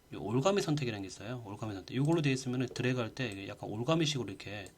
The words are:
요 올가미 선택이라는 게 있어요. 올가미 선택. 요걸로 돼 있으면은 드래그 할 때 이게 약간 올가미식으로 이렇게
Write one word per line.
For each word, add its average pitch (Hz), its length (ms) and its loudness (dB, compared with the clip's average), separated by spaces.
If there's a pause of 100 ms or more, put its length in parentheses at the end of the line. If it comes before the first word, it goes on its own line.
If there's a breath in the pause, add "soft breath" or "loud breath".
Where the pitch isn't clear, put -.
(120)
요 101 100 -8
올가미 139 400 4
선택이라는 123 400 0
게 98 60 -6
있어요. 113 380 -8
올가미 107 280 -6
선택. 95 220 -8
요걸로 156 260 4
돼 143 120 4
있으면은 127 340 0
드래그 127 320 0
할 113 160 -2
때 123 160 -2
이게 98 160 -6
약간 104 220 -8
올가미식으로 131 580 2
이렇게 98 400 -8 (100)